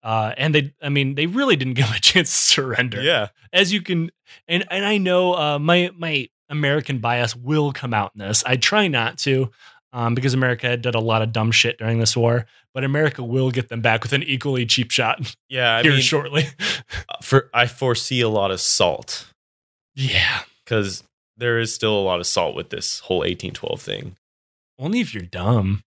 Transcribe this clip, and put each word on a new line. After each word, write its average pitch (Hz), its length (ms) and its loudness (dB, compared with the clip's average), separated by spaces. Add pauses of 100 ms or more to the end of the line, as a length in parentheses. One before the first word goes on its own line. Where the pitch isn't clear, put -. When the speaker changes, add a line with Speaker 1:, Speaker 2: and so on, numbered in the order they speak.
Speaker 1:
Uh, 110 360 -2
and 151 160 0
they, 143 280 2
I 147 80 -6
mean, 139 260 0
they 151 120 -2
really 233 280 2
didn't 131 200 -2
<laughs> - 0 -
give 123 140 2
a 107 100 -4
chance - 300 4
to - 60 0 (180)
surrender. 123 480 -2
Speaker 2:
Yeah. 135 260 0 (260)
Speaker 1:
As 185 180 4
you 202 100 0
can, 170 300 -2 (380)
and, 175 200 0
and 190 140 -4
I 208 140 0
know, 180 380 2
uh, 151 240 -2
my, 175 360 2
my 160 320 -4 (220)
American 147 480 -2
bias 120 380 0
will 143 360 0
come 127 220 -6
out 101 220 0
in 104 40 -18
this. 104 260 0
I 127 120 2
try 202 320 2
not 120 300 -2
to, 131 300 0 (440)
um, 117 200 0
because 127 200 0
America 123 420 0
did 120 200 -4
a 113 40 2
lot 113 220 2
of 113 100 -2
dumb 113 220 0
shit 117 240 2
during 113 220 0
this 113 180 2
war, 117 300 2 (260)
but 131 100 -6
America 139 400 0
will 131 260 2
get 120 200 -4
them 113 100 -6
back 113 240 2
with 113 80 -4
an 139 120 2
equally 131 420 -2
cheap 117 260 0
shot 120 460 -2 (100)
Speaker 2:
Yeah, 123 300 2
I 117 60 2
Speaker 1:
here 151 100 6
Speaker 2:
mean, 139 80 4
Speaker 1:
shortly. 143 520 0
<laughs> - 60 -20 (480)
Speaker 2:
uh, - 140 -12
for, - 320 4
I 120 140 4
foresee 127 520 -2
a 120 100 4
lot 98 220 2
of 92 80 -4
salt. - 720 0 (640)
Speaker 1:
Yeah. 123 460 0 (240)
Speaker 2:
'Cause 101 380 -2 (340)
there 117 220 -2
is 113 140 -4
still 107 240 0
a 101 60 0
lot 92 160 0
of 87 80 -4
salt 85 280 0
with 82 160 -10
this - 280 -6
whole 90 240 -2
eighteen 90 300 -4
twelve - 280 -8
thing. - 360 -10 (600)
Speaker 1:
Only 180 220 -4
if 147 140 -4
you're 101 100 -10
dumb. 95 580 0 (120)